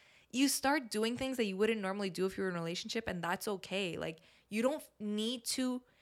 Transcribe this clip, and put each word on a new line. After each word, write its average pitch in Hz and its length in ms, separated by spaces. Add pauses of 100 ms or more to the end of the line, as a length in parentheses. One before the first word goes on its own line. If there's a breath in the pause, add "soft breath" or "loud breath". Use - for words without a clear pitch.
(340 soft breath)
you 269 140
start 269 420
doing 226 280
things 262 180
that 240 80
you 196 140
wouldn't 214 240
normally 196 280
do 180 160
if 190 120
you 196 40
were 190 80
in 175 60
a - 20
relationship, 180 480
and 175 160
that's 175 240
okay. 190 520
Like, 165 200 (320 soft breath)
you 214 120
don't 277 200 (160)
need 214 460
to, 254 380 (200 soft breath)